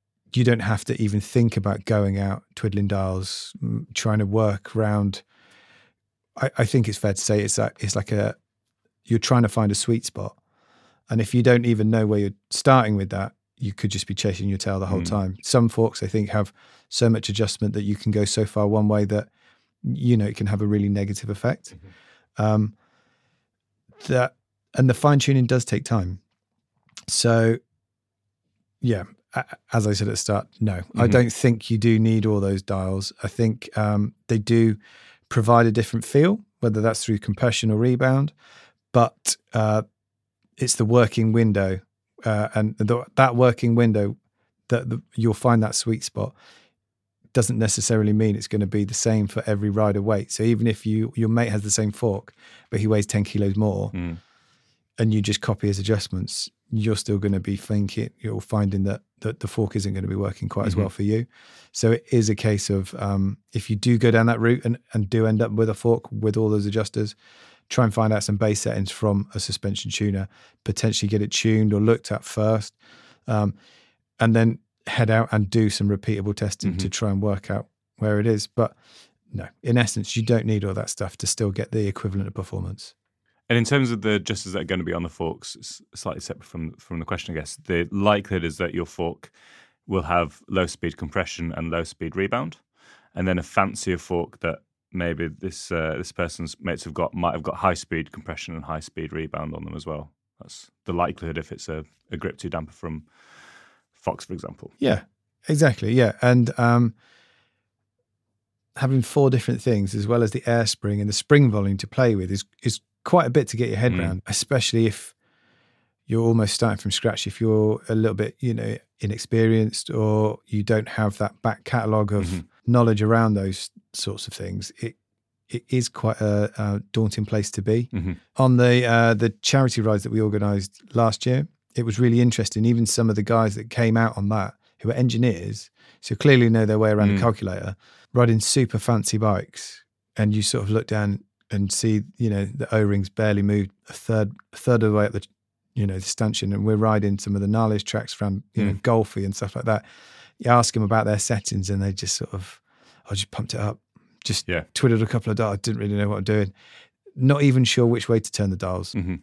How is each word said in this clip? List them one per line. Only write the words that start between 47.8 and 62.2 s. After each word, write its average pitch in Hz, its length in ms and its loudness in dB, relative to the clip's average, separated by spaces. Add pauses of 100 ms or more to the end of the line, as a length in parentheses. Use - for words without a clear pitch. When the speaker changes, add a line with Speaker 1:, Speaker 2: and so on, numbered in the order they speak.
Speaker 1:
mean 107 220 2
it's 98 120 -8
gonna 104 180 -2
be 104 180 0
the 104 100 -6
same 107 340 0
for - 180 -6
every 104 240 -2
rider 104 320 0
weight. 101 300 -2
So - 120 -6
even 113 220 2
if - 200 -2
you, 110 300 -2
your 113 140 0
mate 117 200 2
has 107 120 -2
the 104 80 -6
same 104 220 0
fork, 101 420 -4 (380)
but - 80 -2
he 107 80 0
weighs 107 180 2
ten 104 180 0
kilos 101 320 -2
more, 101 360 -2
Speaker 2:
Mm. 87 260 -6 (800)
Speaker 1:
and 110 160 2
you 107 80 0
just 101 200 -2
copy 104 260 -2
his 101 100 0
adjustments, 98 720 -4 (220)
you're 110 240 0
still 101 240 -2
gonna 98 200 0
be 98 160 -4
thinking, 104 600 -4
you're 107 240 -8
finding 101 420 0
that, 98 180 -4 (180)
that - 220 -8
the 107 60 -6
fork - 280 -2
isn't 98 180 -4
gonna 98 140 -6
be 95 80 -4
working 101 340 -6
quite 101 160 -4
as 101 80 -2
Speaker 2:
Mm-hmm. 95 80 0
Speaker 1:
well 98 80 0
for - 140 -6
you. 110 240 0 (440)
So 113 200 0
it 117 200 -2
is 113 180 4